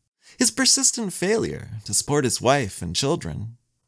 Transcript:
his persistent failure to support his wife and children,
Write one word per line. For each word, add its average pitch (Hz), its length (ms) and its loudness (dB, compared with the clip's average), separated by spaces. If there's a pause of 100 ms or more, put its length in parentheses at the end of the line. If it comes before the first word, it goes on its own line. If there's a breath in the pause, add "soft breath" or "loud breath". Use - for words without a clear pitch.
(380 soft breath)
his - 120 2
persistent 240 640 2
failure 107 720 -2
to 104 100 -4
support 147 300 2
his - 160 0
wife 127 400 2
and 85 140 -6
children, 113 640 -4 (320)